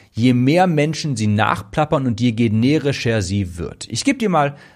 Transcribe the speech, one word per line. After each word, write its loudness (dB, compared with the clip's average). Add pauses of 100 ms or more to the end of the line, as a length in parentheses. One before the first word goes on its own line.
(120)
je 2
mehr 4
Menschen -2
sie -2
nachplappern 0
und -2
je 2
generischer 0
sie -4
wird. -10
Ich -6
gebe 0
dir -2
mal 0 (180)